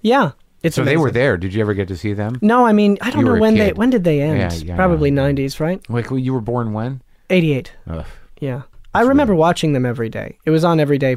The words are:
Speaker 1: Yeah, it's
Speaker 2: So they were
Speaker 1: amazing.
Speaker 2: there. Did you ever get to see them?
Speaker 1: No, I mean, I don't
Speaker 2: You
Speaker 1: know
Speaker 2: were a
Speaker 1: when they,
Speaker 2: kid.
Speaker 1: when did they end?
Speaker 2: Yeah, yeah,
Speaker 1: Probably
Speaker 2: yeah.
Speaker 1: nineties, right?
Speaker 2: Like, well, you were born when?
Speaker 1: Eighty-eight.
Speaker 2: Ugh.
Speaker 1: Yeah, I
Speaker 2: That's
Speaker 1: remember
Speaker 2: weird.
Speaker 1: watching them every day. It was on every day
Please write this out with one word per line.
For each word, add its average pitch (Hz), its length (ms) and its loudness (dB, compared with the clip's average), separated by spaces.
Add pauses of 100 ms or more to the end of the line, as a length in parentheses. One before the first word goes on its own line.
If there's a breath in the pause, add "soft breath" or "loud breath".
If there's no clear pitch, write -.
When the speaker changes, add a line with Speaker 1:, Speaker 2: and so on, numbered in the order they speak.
Speaker 1:
Yeah, 226 300 2 (300)
it's 165 140 -2
Speaker 2:
So 131 80 0
they 147 140 2
were 156 60 2
Speaker 1:
amazing. 120 100 0
Speaker 2:
there. 120 240 2
Did 92 160 -6
you 107 80 0
ever 104 100 0
get 95 160 -2
to 95 80 -8
see 104 160 -4
them? 104 300 -6
Speaker 1:
No, 240 240 4
I 214 80 4
mean, 208 260 4
I 226 100 -6
don't 302 100 -2
Speaker 2:
You 269 40 2
Speaker 1:
know 254 60 2
Speaker 2:
were 233 80 2
a - 20 2
Speaker 1:
when 220 140 4
they, 214 140 2
Speaker 2:
kid. 185 100 -2
Speaker 1:
when 226 100 2
did 233 160 2
they 151 160 2
end? 151 180 0
Speaker 2:
Yeah, 87 140 -2
yeah, 82 240 -8
Speaker 1:
Probably 170 320 2
Speaker 2:
yeah. 139 60 2
Speaker 1:
nineties, 139 440 -2
right? 170 300 -4
Speaker 2:
Like, 117 220 -4
well, 135 100 -2
you 131 140 -2
were 123 80 -4
born 117 320 -4
when? 123 260 -6 (300)
Speaker 1:
Eighty-eight. 160 420 0 (160)
Speaker 2:
Ugh. 80 160 -8 (360 loud breath)
Speaker 1:
Yeah, 135 220 -6 (300)
I 196 80 0
Speaker 2:
That's 240 80 4
Speaker 1:
remember 277 240 4
Speaker 2:
weird. 165 80 2
Speaker 1:
watching 165 320 2
them 127 140 0
every 117 240 -4
day. - 340 -10
It 156 60 0
was 160 140 4
on 170 160 2
every 143 180 2
day 131 180 0